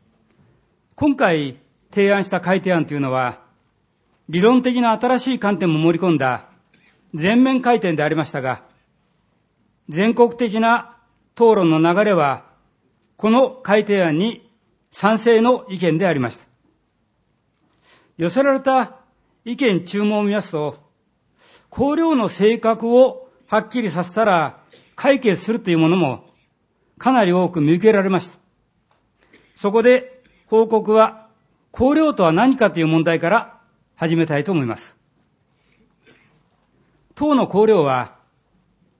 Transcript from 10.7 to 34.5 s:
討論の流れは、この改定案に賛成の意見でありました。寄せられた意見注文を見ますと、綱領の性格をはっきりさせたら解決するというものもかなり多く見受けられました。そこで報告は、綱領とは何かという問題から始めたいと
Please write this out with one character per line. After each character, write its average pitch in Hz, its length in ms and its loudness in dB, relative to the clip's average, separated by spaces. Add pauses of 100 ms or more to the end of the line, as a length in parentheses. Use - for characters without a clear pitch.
討 226 220 4
論 175 140 2
の 160 80 2
流 175 260 2
れ 214 100 0
は、 143 320 -2 (720)
こ 214 140 -2
の 254 200 2
改 208 340 -2
定 202 180 -2
案 156 140 -2
に 208 340 -6 (400)
賛 214 280 0
成 226 220 2
の 247 280 0
意 190 100 -12
見 160 200 0
で 196 80 -2
あ 170 60 0
り 143 80 -4
ま 120 100 -4
し - 80 -16
た。 - 60 -20 (1700)
寄 170 140 -4
せ 262 120 0
ら 277 120 2
れ 262 60 -4
た 262 360 -2 (480)
意 233 120 -10
見 196 280 0
注 202 180 -6
文 208 180 0
を - 20 -2
見 202 100 -2
ま 208 80 -4
す - 120 -12
と、 151 260 -8 (920)
綱 277 260 -2
領 330 200 0
の 214 120 -2
性 220 300 0
格 226 400 0
を 247 300 2 (180)
は 214 120 -2
っ 214 100 -4
き 240 140 -6
り 202 80 -4
さ 170 140 -4
せ - 100 -14
た 220 100 0
ら 165 380 0 (340)
解 269 240 0
決 214 240 -2
す 220 80 -4
る 233 80 -4
と 196 100 -4
い 170 40 2
う 160 40 2
も 160 120 2
の 185 60 2
も 143 280 -4 (720)
か 254 140 0
な 240 120 2
り 175 80 2
多 180 180 2
く 175 100 -4
見 151 140 2
受 190 140 0
け 220 40 6
ら 196 100 2
れ 190 60 -2
ま 185 120 0
し - 80 -10
た。 - 100 -20 (1160)
そ 202 160 -4
こ 226 120 2
で 254 400 2 (240)
報 220 200 2
告 214 260 0
は、 - 360 2 (460)
綱 262 200 2
領 311 200 2
と 196 80 -2
は 160 100 4
何 254 240 2
か 208 140 2
と 165 100 -6
い 160 40 0
う - 20 0
問 160 180 0
題 165 160 -2
か 165 80 -4
ら 214 260 -2 (420)
始 165 200 -4
め 165 100 0
た 147 120 -4
い 147 60 -4
と 196 80 -6